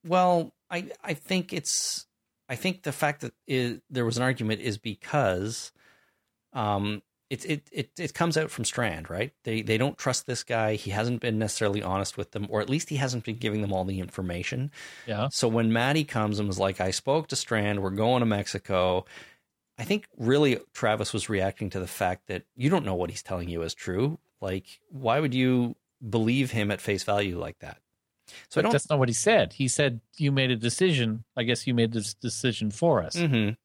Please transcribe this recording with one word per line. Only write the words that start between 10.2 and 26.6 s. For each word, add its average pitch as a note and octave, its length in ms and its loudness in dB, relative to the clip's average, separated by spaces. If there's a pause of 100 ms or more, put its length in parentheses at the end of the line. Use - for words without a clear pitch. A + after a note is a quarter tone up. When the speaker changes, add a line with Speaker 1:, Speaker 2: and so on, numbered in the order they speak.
Speaker 1:
this B2 160 -4
guy. A2 320 0
He G2+ 160 -6
hasn't A2+ 280 0
been A2 200 0
necessarily G#2+ 420 0
honest F#2+ 340 -2
with - 160 -8
them, G#2 180 -6
or G#2+ 120 0
at A2 80 -4
least D3+ 200 -2
he D3 80 -4
hasn't B2+ 280 -2
been A2 120 -6
giving G#2+ 240 -2
them G2+ 120 -2
all F#2 120 0
the F#2+ 140 -4
information. F#2 720 -4 (360)
Speaker 2:
Yeah. G#2+ 240 -2
Speaker 1:
So - 160 0
when A2+ 260 4
Maddie C3+ 300 4
comes G#2+ 340 0
and G#2 100 0
was F#2+ 120 -2
like, G2 200 2
"I F#2+ 120 2
spoke D3+ 380 0
to C3+ 60 -6
Strand, G#2 460 0
we're F#2+ 80 0
going A2 300 2
to A#2+ 80 4
Mexico," F#2+ 800 0 (720)
I A#2+ 40 -6
think G3+ 220 -2 (100)
really C3 440 4 (140)
Travis A2 380 2
was G#2 160 -2
reacting G2 440 -2
to G2 80 -6
the F2+ 80 -6
fact F2+ 400 -2
that F2+ 160 -6 (120)
you B2 140 0
don't E3 160 2
know F#2+ 100 -2
what F2 140 -2
he's G2 140 -12
telling F2+ 260 -6
you E2+ 140 -4
is E2 100 -6
true. A#2+ 460 -2 (200)
Like, F#2+ 400 -6 (100)
why C3 300 0
would D3 140 0
you B2+ 420 2 (320)
believe A#2 440 2
him G#2+ 180 0